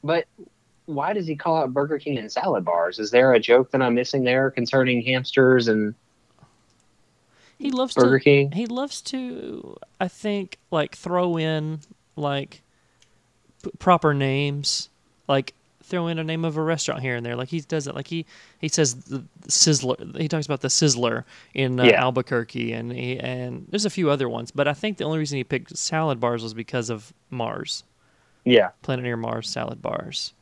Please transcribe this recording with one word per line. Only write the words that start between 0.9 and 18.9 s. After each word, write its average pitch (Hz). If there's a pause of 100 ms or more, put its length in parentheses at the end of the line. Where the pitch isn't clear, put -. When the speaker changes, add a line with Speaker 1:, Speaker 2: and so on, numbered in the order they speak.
Speaker 1:
does 190
he 156
call 160
out 131
Burger 143
King 139
and 107
salad 127
bars? 85
Is 107
there 127
a 117
joke 120
that 135
I'm 120
missing 127
there 131
concerning 127
hamsters 127
and 107 (1600)
Speaker 2:
He 277
loves 254
Speaker 1:
Burger 131
Speaker 2:
to, -
Speaker 1:
King? 143
Speaker 2:
he 202
loves 254
to, - (220)
I 185
think, 202 (120)
like, 151
throw 175
in, 156 (360)
like, 139 (1160)
proper 165
names, 139 (380)
like, 135 (300)
throw 175
in 165
a 160
name 160
of 156
a 160
restaurant 156
here 127
and 120
there. 120
Like, 127
he 165
does 143
it. -
Like, 139
he, 165 (340)
he 160
says 143